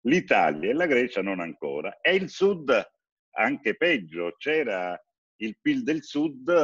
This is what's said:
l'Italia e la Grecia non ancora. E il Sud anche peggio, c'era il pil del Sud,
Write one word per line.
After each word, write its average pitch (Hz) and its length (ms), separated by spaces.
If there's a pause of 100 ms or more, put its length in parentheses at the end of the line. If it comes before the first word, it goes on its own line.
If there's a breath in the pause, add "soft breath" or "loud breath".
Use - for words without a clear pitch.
l'Italia 98 680
e 123 40
la 175 120
Grecia 123 380
non 95 160
ancora. 80 640
E 175 120
il 190 160
Sud 175 420 (600)
anche 113 440
peggio, 87 640
c'era 104 580 (440)
il 107 220
pil 139 220
del 151 200
Sud, 147 460 (140)